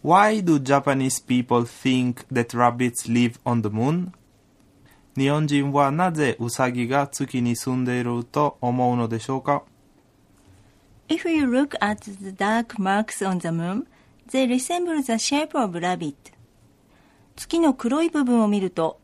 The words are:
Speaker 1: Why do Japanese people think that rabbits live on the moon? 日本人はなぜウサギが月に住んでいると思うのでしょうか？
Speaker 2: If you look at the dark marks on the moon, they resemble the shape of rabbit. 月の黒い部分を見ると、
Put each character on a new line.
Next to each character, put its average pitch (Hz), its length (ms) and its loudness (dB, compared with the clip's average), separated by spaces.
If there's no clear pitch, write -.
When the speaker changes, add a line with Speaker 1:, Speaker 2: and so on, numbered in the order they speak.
Speaker 1:
Why 208 400 4
do 156 200 2
Japanese 135 640 0
people 123 380 2
think 127 680 -2
that 120 240 -2
rabbits 120 560 0
live 120 320 2
on 120 180 0
the 107 60 -2
moon? 151 440 -2
日 135 120 2
本 151 200 0
人 143 240 0
は 139 180 4
な 175 220 0
ぜ 147 260 0
ウ 120 100 -4
サ 127 220 0
ギ 123 160 -2
が 139 220 0
月 131 340 -4
に 120 140 0
住 127 200 -4
ん 127 80 -2
で 123 160 -2
い 120 40 -4
る 120 200 -4
と 147 360 -2
思 123 340 0
う - 20 0
の 117 120 0
で 113 100 -4
し - 100 -10
ょ 131 100 -4
う 127 40 -8
か？ 143 220 -2
Speaker 2:
If 330 200 -2
you 311 160 2
look 262 360 0
at 208 300 -4
the 196 200 -12
dark 214 460 -2
marks 196 520 -2
on 180 120 0
the 175 80 -6
moon, 175 380 -4
they 262 160 2
resemble 320 560 -2
the 233 120 -2
shape 294 460 -2
of 190 160 -2
rabbit. 170 380 -4
月 - 240 -4
の 311 160 4
黒 269 300 0
い 330 40 0
部 302 160 0
分 240 160 2
を 214 80 4
見 208 120 2
る 185 100 -2
と、 160 340 -2